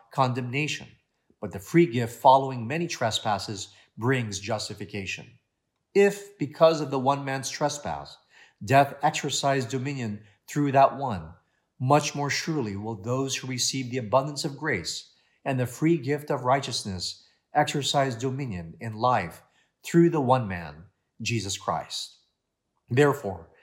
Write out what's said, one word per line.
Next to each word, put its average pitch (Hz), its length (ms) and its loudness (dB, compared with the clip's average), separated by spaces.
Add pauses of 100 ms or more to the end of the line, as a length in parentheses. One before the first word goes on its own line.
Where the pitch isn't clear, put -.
(120)
condemnation, 127 720 -2 (540)
but 92 120 -8
the 95 60 -10
free 170 280 4
gift 117 340 -4
following 131 460 6
many 160 200 -4
trespasses 107 840 -2 (280)
brings 113 420 -2
justification. 101 880 -8 (680)
If, 202 440 2
because 160 420 4
of 143 100 -4
the 139 80 0
one 139 260 2
man's 135 260 -6
trespass, 87 680 -6 (480)
death 135 380 4
exercised 139 680 0
dominion 127 500 -4 (280)
through 147 240 0
that 135 240 6
one, 101 340 -6 (500)
much 143 340 2
more 143 160 -2
surely 131 460 -4
will 107 180 -6
those 123 420 -4
who - 100 -10
receive 127 440 -4
the 123 80 -4
abundance 135 460 0
of 139 120 -6
grace 123 540 -6 (340)
and 135 140 0
the 123 80 0
free 165 300 2
gift 147 340 -4
of 131 140 -2
righteousness 127 800 -2 (300)
exercise 143 600 0
dominion 113 680 -6
in 113 140 -8
life 110 480 0 (420)
through 170 260 6
the 160 100 0
one 127 260 2
man, 85 280 -8 (460)
Jesus 101 380 -4
Christ. - 600 -6 (680)
Therefore, 120 600 2 (140)